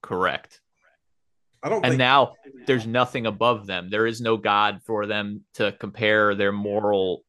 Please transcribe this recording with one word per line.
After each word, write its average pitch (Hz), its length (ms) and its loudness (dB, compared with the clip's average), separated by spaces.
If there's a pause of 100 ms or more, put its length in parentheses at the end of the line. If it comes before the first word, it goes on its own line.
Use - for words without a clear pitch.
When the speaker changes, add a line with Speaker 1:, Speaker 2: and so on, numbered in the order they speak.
Speaker 1:
correct. 90 600 -4 (1000)
Speaker 2:
I 139 60 -6
don't 208 140 -2
Speaker 1:
And 127 100 2
Speaker 2:
think 131 60 0
Speaker 1:
now 127 340 4 (320)
there's 120 220 0
nothing 120 380 0
above 107 420 0
them. 90 220 -8
There 107 180 0
is 117 140 -6
no 113 160 0
God 104 480 0
for 107 200 -4
them 104 380 -6 (120)
to 104 180 0
compare 107 640 2
their 101 160 0
moral 101 760 -2